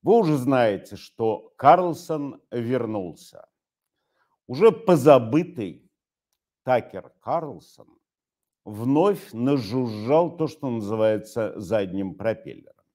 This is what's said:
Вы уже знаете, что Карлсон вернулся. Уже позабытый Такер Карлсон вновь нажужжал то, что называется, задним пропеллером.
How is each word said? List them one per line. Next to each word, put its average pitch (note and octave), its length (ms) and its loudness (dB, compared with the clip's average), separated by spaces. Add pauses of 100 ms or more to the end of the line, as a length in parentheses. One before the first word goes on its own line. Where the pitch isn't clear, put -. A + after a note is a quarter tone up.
Вы G#3+ 180 4
уже D#3 180 2
знаете, A#2+ 580 0
что - 600 -6
Карлсон D#3 840 2 (100)
вернулся. A2+ 960 -8 (1000)
Уже F3 240 4
позабытый C#3 1200 2 (720)
Такер A#2+ 560 -2
Карлсон C#3 800 -10 (680)
вновь C#3 680 -2
нажужжал B2 1040 -2
то, D#3 120 -4
что - 220 -10
называется, A2 880 -4
задним G2 580 -6
пропеллером. - 800 -10